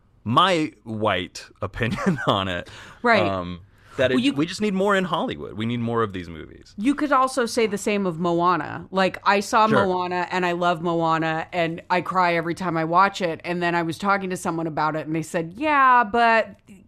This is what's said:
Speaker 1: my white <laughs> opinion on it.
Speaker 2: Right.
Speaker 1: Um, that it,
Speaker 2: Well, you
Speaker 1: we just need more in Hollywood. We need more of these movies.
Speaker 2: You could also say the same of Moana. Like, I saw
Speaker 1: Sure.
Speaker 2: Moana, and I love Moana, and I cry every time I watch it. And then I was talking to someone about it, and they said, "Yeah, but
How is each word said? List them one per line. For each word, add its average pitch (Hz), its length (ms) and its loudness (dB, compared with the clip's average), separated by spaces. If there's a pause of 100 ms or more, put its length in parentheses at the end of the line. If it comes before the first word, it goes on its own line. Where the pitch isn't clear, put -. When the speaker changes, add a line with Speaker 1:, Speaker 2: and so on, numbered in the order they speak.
(220)
Speaker 1:
my 160 500 2 (120)
white 104 600 -2 (100)
<laughs> - 80 -20
opinion 123 640 -2
on 98 200 2
it. 87 200 -6 (340)
Speaker 2:
Right. 226 240 4
Speaker 1:
Um, 90 340 -4 (360)
that 127 140 2
it, 127 40 2
Speaker 2:
Well, 127 100 2
you 139 80 2
Speaker 1:
we 139 120 -2
just 175 160 -6
need 214 140 0
more 196 220 2
in 190 80 2
Hollywood. 160 480 -4
We 104 140 -6
need 120 120 -4
more 117 240 0
of 104 100 -2
these 90 160 -8
movies. 78 480 -16
Speaker 2:
You 262 200 -2
could 294 160 -2
also 262 340 2
say 220 220 0
the 202 100 -6
same 202 280 -2
of 165 120 -4
Moana. 170 720 -2
Like, 190 320 0
I 202 160 2
saw 214 300 2
Speaker 1:
Sure. 208 180 4
Speaker 2:
Moana, 180 460 0
and 180 120 0
I 175 60 0
love 175 320 0
Moana, 160 720 0
and 170 280 -2 (100)
I 180 100 2
cry 180 340 2
every 165 220 -2
time 175 200 -2
I 165 80 0
watch 185 380 2
it. 165 220 -2
And 175 180 -4
then 170 140 2
I 170 80 0
was 165 120 -4
talking 196 340 0
to 185 60 -4
someone 165 300 -4
about 156 300 -2
it, 151 100 -6
and 156 80 -4
they 160 80 -2
said, 165 340 -6
"Yeah, 262 460 4
but 226 540 2 (320)